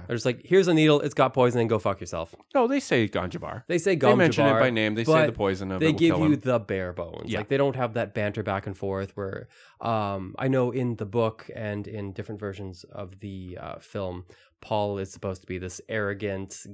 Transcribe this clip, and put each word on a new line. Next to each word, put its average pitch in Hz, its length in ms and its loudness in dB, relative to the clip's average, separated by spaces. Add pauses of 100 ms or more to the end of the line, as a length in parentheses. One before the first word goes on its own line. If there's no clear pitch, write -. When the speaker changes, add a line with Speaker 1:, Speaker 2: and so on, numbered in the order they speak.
Speaker 1:
They're 120 80 -2
just 117 120 -2
like, 120 180 -2
"Here's 180 220 4
a 175 80 4
needle, 156 260 6
it's 143 140 -4
got 131 180 4
poison, 123 260 4
and 113 80 4
go 110 120 2
fuck 98 200 -2
yourself." 85 340 -8 (200)
Speaker 2:
No, 247 140 4
they 269 120 0
say 120 300 2
Gonjabar. 90 580 -6
Speaker 1:
They 170 120 0
say 190 160 2
Speaker 2:
They 123 200 6
mention 165 300 6
it - 60 6
Speaker 1:
Gonjabar, 110 80 4
Speaker 2:
by 127 100 6
name. 107 240 2
They 113 100 -2
say 156 80 2
Speaker 1:
but 156 140 6
Speaker 2:
the 113 80 0
poison 98 380 -2
of 92 80 -4
Speaker 1:
they 160 80 2
Speaker 2:
it 160 60 4
will - 60 -2
Speaker 1:
give 160 160 4
Speaker 2:
kill 160 120 2
Speaker 1:
you 151 80 6
Speaker 2:
him. - 60 -2
Speaker 1:
the 123 180 2
bare 95 340 -4
bones. 82 360 -10
Speaker 2:
Yeah. 104 100 -2
Speaker 1:
Like, 107 100 -8
they 135 80 2
don't 139 180 2
have 123 200 -2
that 110 180 -4
banter 104 300 -2
back 98 240 -2
and 98 100 -8
forth 98 400 -6
where, 101 320 -8 (320)
um, 101 560 -4
I 131 100 -2
know 127 240 2
in 123 260 -2
the 107 100 -6
book 110 460 -2
and 104 340 -6
in 101 260 -8
different 104 260 -10
versions 98 460 -10
of 98 360 -14
the, 92 380 -12
uh, - 200 -12
film, 90 460 -8 (360)
Paul 104 380 -4
is 95 120 -8
supposed 95 300 -8
to - 60 -20
be 92 100 -6
this 90 320 -10
arrogant 101 680 -6 (160)